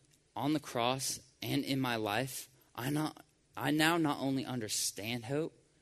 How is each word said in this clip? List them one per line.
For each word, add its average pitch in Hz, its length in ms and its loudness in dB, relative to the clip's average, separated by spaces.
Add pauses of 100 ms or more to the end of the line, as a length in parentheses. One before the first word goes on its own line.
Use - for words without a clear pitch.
(360)
on 131 160 0
the 151 80 2
cross 127 640 0 (200)
and 131 220 0
in 135 160 0
my 123 160 2
life, 113 540 -2 (260)
I 123 140 -4
not, 151 360 -2 (300)
I 127 160 0
now 156 240 6
not 151 240 2
only 135 240 0
understand 113 800 -4
hope, 139 340 -4 (240)